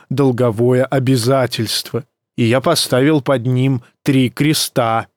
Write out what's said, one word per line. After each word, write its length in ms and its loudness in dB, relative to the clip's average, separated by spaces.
долговое 720 0
обязательство. 1200 -2
И 60 0
я 160 2
поставил 600 0
под 240 -2
ним 380 0
три 260 2
креста. 880 -2